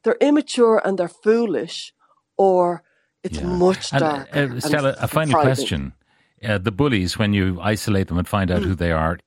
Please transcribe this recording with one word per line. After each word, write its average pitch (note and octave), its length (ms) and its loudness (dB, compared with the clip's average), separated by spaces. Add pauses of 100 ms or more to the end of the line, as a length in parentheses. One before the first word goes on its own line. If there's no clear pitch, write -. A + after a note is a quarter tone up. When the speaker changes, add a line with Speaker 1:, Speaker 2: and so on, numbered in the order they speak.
Speaker 1:
they're A3+ 160 2
immature B3+ 640 4
and G3 120 -2
they're F3 120 -4
foolish, G#3 840 -2 (460)
or F3+ 460 2 (400)
it's D#3+ 140 -8
Speaker 2:
Yeah. E3+ 80 -6
Speaker 1:
much F3+ 460 0
Speaker 2:
And, C#3 120 0
uh, D3+ 140 -2
Speaker 1:
darker D3 200 -6
Speaker 2:
uh, C#3+ 40 2
Speaker 1:
and B2 200 -4
Speaker 2:
Stella, C#3 380 0
a A#2+ 80 -2
final D#3 240 0
Speaker 1:
frightening. C#3+ 240 4
Speaker 2:
question. D2+ 360 -6 (500)
Uh, G#2 160 0
the G2 140 -2
bullies, G#2 460 0
when G#2 160 2
you F#2 260 0
isolate G2 460 0
them F2 120 -2
and F2+ 100 -2
find F#2+ 240 0
out G2+ 100 0
Speaker 1:
Mm. F#2 40 -2
Speaker 2:
who F#2 100 0
they E2+ 160 -2
are D#2+ 340 0